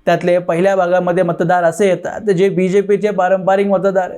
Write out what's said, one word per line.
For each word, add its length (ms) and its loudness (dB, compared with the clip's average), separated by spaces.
त्यातले 340 2
पहिल्या 360 0
भागामध्ये 480 0
मतदार 400 0
असे 240 2
येतात 420 -4
जे 180 2
बीजेपीचे 640 0
पारंपरिक 560 0
मतदार, 520 0